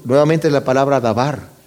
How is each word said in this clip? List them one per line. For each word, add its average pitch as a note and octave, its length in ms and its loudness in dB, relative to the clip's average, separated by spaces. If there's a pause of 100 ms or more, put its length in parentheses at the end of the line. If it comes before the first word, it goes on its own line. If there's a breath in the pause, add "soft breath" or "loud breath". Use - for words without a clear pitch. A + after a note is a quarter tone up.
nuevamente D3+ 440 2
es D3+ 60 0
la C#3 120 0
palabra C3+ 340 0
dabar. A#2 540 -2 (140)